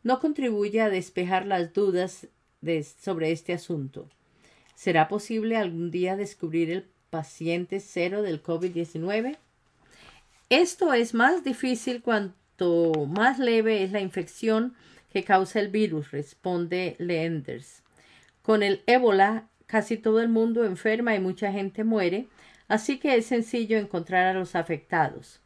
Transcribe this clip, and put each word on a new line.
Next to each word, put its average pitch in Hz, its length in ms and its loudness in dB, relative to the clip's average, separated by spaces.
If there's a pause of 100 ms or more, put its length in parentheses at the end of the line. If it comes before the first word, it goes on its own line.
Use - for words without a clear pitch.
no 254 160 2
contribuye 220 640 0
a 214 80 2
despejar 185 560 -2
las 180 260 -2
dudas 185 560 0 (320)
de, 160 240 -2
sobre 160 480 -4
este 165 220 -4
asunto. 156 560 -8 (640)
¿Será 165 320 2
posible 220 480 -4
algún 170 360 -2
día 180 260 -2
descubrir 170 520 -4
el 185 160 -6 (240)
paciente 170 680 -6
cero 185 420 -4
del 170 200 -4
covid 170 300 -4
diecinueve? 185 680 -4 (1120)
Esto 339 440 2
es 233 200 0
más 277 320 2
difícil 247 560 -4
cuanto 208 340 -2 (720)
más 226 320 0
leve 220 440 2
es 190 80 -4
la 208 100 -2
infección 220 760 -2 (380)
que 190 100 -2
causa 190 380 2
el 208 80 -2
virus, 185 420 -2
responde 175 880 -4
Leenders. 160 840 -6 (600)
Con 220 200 4
el 202 260 0
ébola, 220 600 4 (200)
casi 220 280 0
todo 220 260 2
el 233 60 0
mundo 226 380 2
enferma 220 500 0
y 196 40 0
mucha 185 320 -2
gente 196 320 -4
muere, 214 440 0 (400)
así 220 300 0
que 277 180 2
es 233 100 4
sencillo 233 520 0
encontrar 185 500 0
a 190 100 0
los 185 180 -4
afectados. 165 920 -2